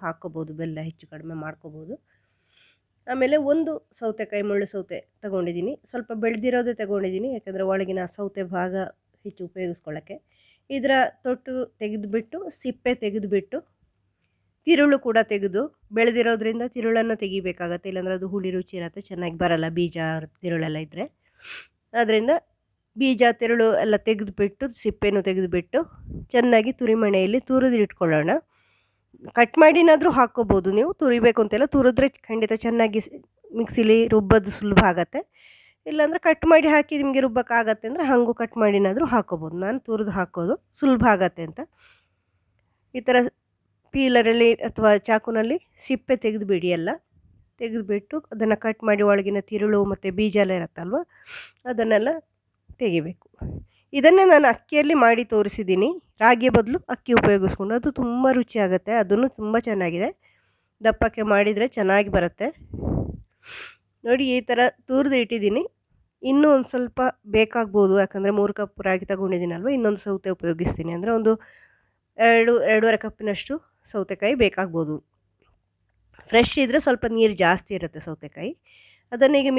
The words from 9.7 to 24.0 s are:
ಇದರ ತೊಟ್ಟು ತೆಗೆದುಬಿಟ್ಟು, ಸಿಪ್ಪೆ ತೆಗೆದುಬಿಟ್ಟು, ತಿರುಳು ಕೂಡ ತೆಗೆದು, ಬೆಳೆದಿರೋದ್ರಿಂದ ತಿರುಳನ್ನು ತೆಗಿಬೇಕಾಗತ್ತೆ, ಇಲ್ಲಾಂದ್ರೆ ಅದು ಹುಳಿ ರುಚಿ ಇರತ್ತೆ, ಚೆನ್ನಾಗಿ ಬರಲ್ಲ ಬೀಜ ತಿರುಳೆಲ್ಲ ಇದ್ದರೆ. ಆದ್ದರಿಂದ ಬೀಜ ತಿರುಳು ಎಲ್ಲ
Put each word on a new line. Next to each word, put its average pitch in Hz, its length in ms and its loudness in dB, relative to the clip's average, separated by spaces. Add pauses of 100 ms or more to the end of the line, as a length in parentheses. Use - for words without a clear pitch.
ಇದರ 269 180 2 (320)
ತೊಟ್ಟು 247 260 -6 (300)
ತೆಗೆದುಬಿಟ್ಟು, 214 560 -8 (220)
ಸಿಪ್ಪೆ 254 320 -4 (100)
ತೆಗೆದುಬಿಟ್ಟು, 202 560 -4 (1080)
ತಿರುಳು 285 400 4
ಕೂಡ 226 100 0 (160)
ತೆಗೆದು, 202 300 -2 (360)
ಬೆಳೆದಿರೋದ್ರಿಂದ 226 680 0 (100)
ತಿರುಳನ್ನು 226 480 -2
ತೆಗಿಬೇಕಾಗತ್ತೆ, 180 680 -8
ಇಲ್ಲಾಂದ್ರೆ 185 300 -6
ಅದು 190 120 -8
ಹುಳಿ 185 240 -6
ರುಚಿ 185 220 -10
ಇರತ್ತೆ, 170 320 -12
ಚೆನ್ನಾಗಿ 170 320 -8
ಬರಲ್ಲ 165 340 0
ಬೀಜ 170 200 -4 (480)
ತಿರುಳೆಲ್ಲ 160 420 -6
ಇದ್ದರೆ. 180 180 -12 (960)
ಆದ್ದರಿಂದ 220 320 0 (680)
ಬೀಜ 262 220 2 (160)
ತಿರುಳು 226 280 2 (160)
ಎಲ್ಲ 214 120 2 (120)